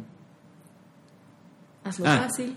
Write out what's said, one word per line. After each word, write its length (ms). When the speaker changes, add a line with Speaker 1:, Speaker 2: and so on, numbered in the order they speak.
Speaker 1:
Hazlo 220
Speaker 2:
Ah, 220
Speaker 1:
fácil. 280